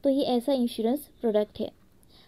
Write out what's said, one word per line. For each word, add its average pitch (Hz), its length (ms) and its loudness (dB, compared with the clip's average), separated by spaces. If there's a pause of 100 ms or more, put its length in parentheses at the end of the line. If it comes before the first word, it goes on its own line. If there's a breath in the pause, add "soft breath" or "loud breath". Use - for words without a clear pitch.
तो 277 60 4
ये 269 120 2
ऐसा 247 300 0
insurance 240 580 -2 (100)
product 214 400 0
है। - 100 -6 (580 soft breath)